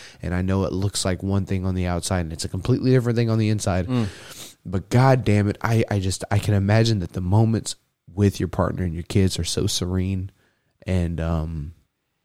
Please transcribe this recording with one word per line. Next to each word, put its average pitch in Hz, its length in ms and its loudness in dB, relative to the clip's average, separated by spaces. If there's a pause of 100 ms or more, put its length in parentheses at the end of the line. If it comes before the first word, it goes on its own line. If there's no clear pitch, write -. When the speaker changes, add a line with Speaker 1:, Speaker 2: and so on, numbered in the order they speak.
(220)
Speaker 1:
and 85 120 -6
I 90 80 0
know 95 220 0
it - 100 -2
looks 95 320 -2
like 90 160 -2
one 98 240 0
thing 92 200 -2
on 92 100 -2
the 90 100 0
outside, 87 360 -2
and 80 120 -6
it's 80 120 -8
a - 40 -8
completely 123 420 0
different 120 260 2
thing 117 120 2
on 110 80 2
the 107 120 2
inside. 95 380 0
Speaker 2:
Mm. 123 200 0 (580)
Speaker 1:
But 92 240 -6
God 127 360 4
damn 104 220 4
it, 101 140 -2
I, 113 300 2
I 101 80 0
just, 95 320 -4
I 101 80 2
can 107 160 2
imagine 107 440 4
that 85 140 -6
the 90 80 -6
moments 107 540 2 (360)
with 101 280 2
your 92 100 -2
partner - 340 -2
and 85 120 -4
your 85 80 -8
kids 95 340 2
are 85 60 -2
so - 240 -2
serene, 92 640 -2 (560)
and, 85 340 0
um, 80 520 -2 (520)